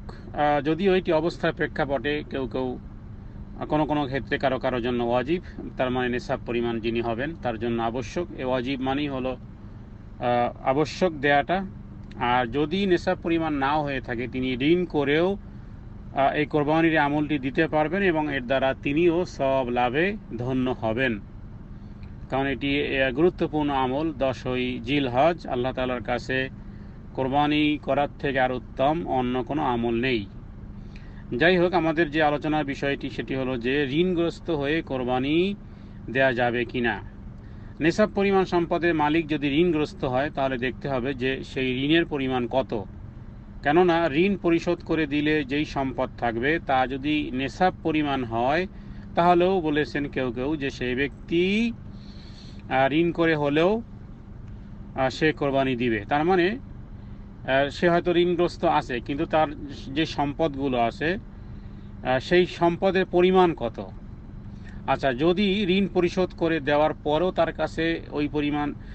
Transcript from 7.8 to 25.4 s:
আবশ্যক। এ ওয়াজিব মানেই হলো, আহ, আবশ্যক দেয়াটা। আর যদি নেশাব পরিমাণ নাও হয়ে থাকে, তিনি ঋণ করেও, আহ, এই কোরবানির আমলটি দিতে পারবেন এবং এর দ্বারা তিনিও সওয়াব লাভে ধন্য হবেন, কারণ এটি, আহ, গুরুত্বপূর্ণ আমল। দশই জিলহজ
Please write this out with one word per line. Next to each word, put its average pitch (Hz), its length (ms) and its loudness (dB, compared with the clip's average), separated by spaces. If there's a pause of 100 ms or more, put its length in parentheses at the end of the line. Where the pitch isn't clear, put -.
আবশ্যক। 120 440 -4 (120)
এ 139 60 -6
ওয়াজিব 127 360 -2
মানেই 135 280 0
হলো, 131 220 -4
আহ, - 1400 -4
আবশ্যক 151 440 2
দেয়াটা। 147 520 2 (560)
আর 123 260 2
যদি 151 400 0
নেশাব 180 360 2
পরিমাণ 165 320 0
নাও 143 280 2
হয়ে 139 180 -4
থাকে, 120 280 -4
তিনি 127 240 -2
ঋণ 151 320 4
করেও, 156 520 2 (800)
আহ, 135 180 4
এই 151 140 0
কোরবানির 156 520 4
আমলটি 147 400 2
দিতে 139 300 0
পারবেন 156 340 2
এবং 156 320 2
এর 131 120 -4
দ্বারা 131 360 2
তিনিও 165 420 4
সওয়াব 135 440 0
লাভে 123 480 0 (220)
ধন্য 127 320 0
হবেন, 113 500 0 (1120)
কারণ 135 160 0
এটি, 135 560 0
আহ, 135 80 2
গুরুত্বপূর্ণ 151 600 2
আমল। 135 420 0
দশই 127 720 -2
জিলহজ 139 640 2